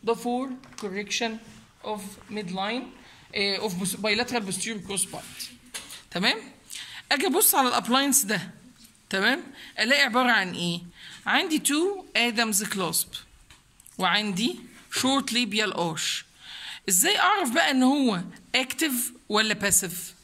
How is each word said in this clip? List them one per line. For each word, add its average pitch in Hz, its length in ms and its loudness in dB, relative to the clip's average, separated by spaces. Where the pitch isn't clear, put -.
ده 226 120 2
for 247 340 -4
correction 208 500 -4
of 208 140 -6
midline، 202 520 -4
آه، 202 320 0
of 202 40 -2
bos-، 180 260 -4
bilateral 220 440 0
posterior 190 480 -6
cross 196 120 -2
bite. - 300 -12
تمام؟ 226 260 0
اجي 277 160 2
ابص 302 280 4
على 269 120 6
الابلاينس 240 580 2
ده، 190 260 -2
تمام؟ 220 340 2
الاقي 262 220 4
عباره 247 300 4
عن 190 220 2
ايه؟ 175 280 -2
عندي 311 340 2
two 370 440 0
Adams 220 500 2
clasp 175 400 -2
وعندي 202 580 0
short 269 320 0
labial 214 420 0
arch. 160 500 -4
ازاي 359 300 4
اعرف 370 320 4
بقى 311 200 4
ان 262 120 4
هو 254 380 4
اكتف 254 560 0
ولا 214 240 2
باسيف؟ 202 600 0